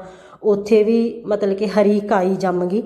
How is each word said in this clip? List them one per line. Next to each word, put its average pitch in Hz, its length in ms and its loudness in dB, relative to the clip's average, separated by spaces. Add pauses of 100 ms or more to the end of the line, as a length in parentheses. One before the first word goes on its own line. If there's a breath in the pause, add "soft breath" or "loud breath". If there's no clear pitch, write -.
(420 loud breath)
ਉੱਥੇ 208 400 2
ਵੀ 233 440 0
ਮਤਲਬ 202 300 -2
ਕਿ 202 120 -4
ਹਰੀ 208 320 2
ਕਾਈ 196 360 0
ਜੰਮ 180 320 -2
ਗਈ, 208 180 -2